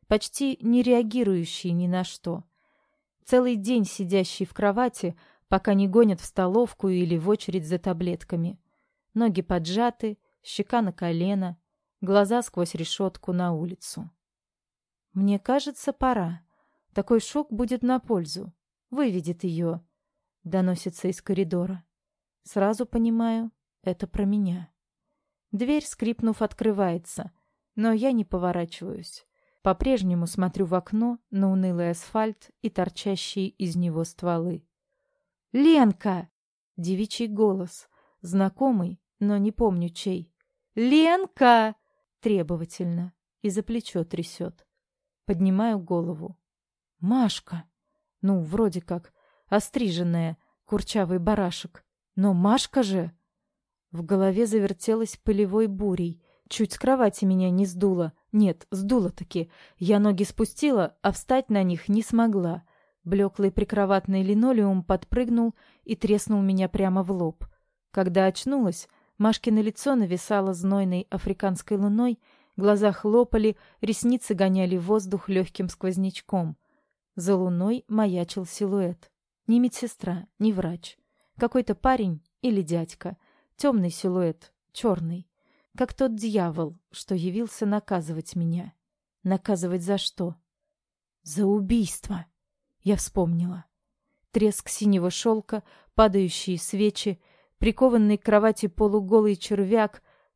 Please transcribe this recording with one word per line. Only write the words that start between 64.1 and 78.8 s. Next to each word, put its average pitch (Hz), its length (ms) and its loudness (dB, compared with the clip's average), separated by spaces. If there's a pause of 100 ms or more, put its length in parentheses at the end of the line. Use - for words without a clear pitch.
линолеум 208 600 2
подпрыгнул 233 720 0 (300)
и 226 100 -4
треснул 208 460 0
меня 190 300 2
прямо 190 320 2
в 185 100 -2
лоб. 170 320 -4 (460)
Когда 190 340 2
очнулась, 196 640 -2 (300)
Машкино 214 400 2
лицо 220 360 0
нависало 190 600 0
знойной 185 560 0
африканской 190 680 -4
луной, 214 420 0 (380)
глаза 202 340 4
хлопали, 214 640 2 (240)
ресницы 226 540 0
гоняли 185 420 2
воздух 190 520 -2
лёгким 185 400 -2
сквознячком. 185 880 -4 (580)
За 190 220 0
луной 185 500 0
маячил 185 600 -2
силуэт. 190 640 -4 (340)